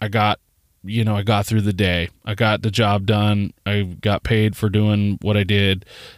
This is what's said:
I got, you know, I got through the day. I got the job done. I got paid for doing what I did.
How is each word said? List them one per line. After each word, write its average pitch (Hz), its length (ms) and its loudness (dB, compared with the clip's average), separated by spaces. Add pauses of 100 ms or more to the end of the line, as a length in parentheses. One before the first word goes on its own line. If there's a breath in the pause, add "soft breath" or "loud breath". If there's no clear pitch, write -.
I 107 80 -6
got, 104 320 0 (420)
you 110 220 -2
know, 107 100 0
I 101 80 0
got 101 240 0
through 110 140 0
the 101 120 0
day. 87 360 0 (160)
I 104 100 -6
got 107 280 0
the 110 80 -2
job 101 360 0
done. 104 460 2 (140)
I 101 160 0
got 98 400 -2
paid 107 340 0
for 110 120 -2
doing 104 520 0
what 104 160 0
I 101 80 2
did. 98 400 0 (340 loud breath)